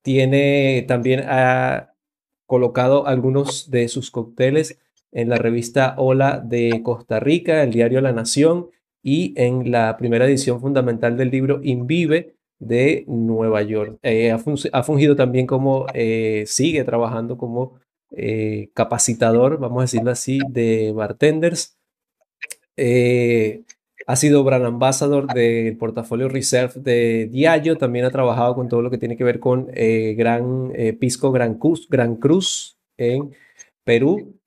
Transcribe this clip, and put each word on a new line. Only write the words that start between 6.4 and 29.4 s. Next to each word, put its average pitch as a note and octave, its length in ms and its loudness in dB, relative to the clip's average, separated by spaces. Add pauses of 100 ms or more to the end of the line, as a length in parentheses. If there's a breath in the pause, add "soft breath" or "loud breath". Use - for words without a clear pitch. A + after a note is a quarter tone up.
de A#2 400 0
Costa A2+ 380 -4
Rica, D#3+ 420 0
el B2 100 0
diario A#2 280 2
La C3 120 0
Nación D3 580 0 (320 loud breath)
y D3 340 -2
en B2 340 0
la A2+ 280 0
primera A#2+ 280 2
edición C3+ 340 0
fundamental B2 580 0
del B2+ 120 0
libro C3+ 320 0
Invive D3 760 -2 (220)
de B2 480 0
Nueva A2+ 540 0
York. G#2+ 420 -4
Eh, A#2 280 2
ha A2+ 80 0
fun-, C#3+ 200 -4 (140)
ha B2+ 100 0
fungido D3 320 4
también B2+ 320 2
como, C3+ 460 0
eh, A2+ 540 -2
sigue C#3+ 380 0
trabajando A#2 520 -2
como, A#2+ 420 -6 (340)
eh, A2 640 -6
capacitador, A#2+ 840 0
vamos B2 200 -6
a C3 40 0
decirlo B2 280 -2
así, C3 380 -4
de A2+ 440 0
bartenders. D#3 840 -2 (1000)
Eh, A#2+ 840 2 (440)
ha C3 100 0
sido C#3+ 260 4
brand C3 240 2
ambassador C3+ 680 0
del A#2 440 0
portafolio A#2 520 -4
Reserve B2+ 480 -2
de A#2 540 0
Diageo, D#3 480 2
también B2 260 -2
ha B2+ 60 2
trabajado B2 460 0
con B2 120 -4
todo A#2 140 0
lo B2 80 -2
que B2 80 -4
tiene A#2 180 -4
que B2+ 60 -4
ver A#2+ 160 0
con, B2+ 340 0